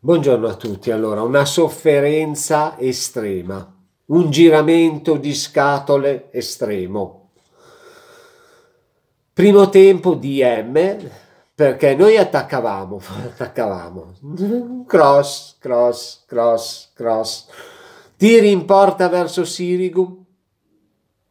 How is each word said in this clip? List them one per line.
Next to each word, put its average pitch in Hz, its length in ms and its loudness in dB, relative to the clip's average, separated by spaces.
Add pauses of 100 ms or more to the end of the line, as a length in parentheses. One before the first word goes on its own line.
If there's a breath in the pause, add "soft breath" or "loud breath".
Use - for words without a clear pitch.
Buongiorno 135 460 0
a 107 80 -4
tutti. 107 380 -8
Allora, 107 300 -4
una 139 220 2
sofferenza 151 1300 -2
estrema, 98 920 -8 (380)
un 160 240 2
giramento 156 840 4
di 139 180 -6
scatole 139 960 -2
estremo. 104 1000 -8 (2000 soft breath)
Primo 196 360 6
tempo 190 460 6
D 139 260 -6
M, 127 560 0 (560 loud breath)
perché 135 440 0
noi 214 200 6
attaccavamo, 110 840 -4
<laughs> 101 240 -16
attaccavamo, 131 1600 -10
cross, 143 720 0
cross, 120 680 -4
cross, 117 680 -4
cross, 113 520 -6 (720 loud breath)
tiri 214 360 6
in 180 140 -2
porta 190 420 2
verso 175 360 -2
Sirigu, 180 800 -4 (1080)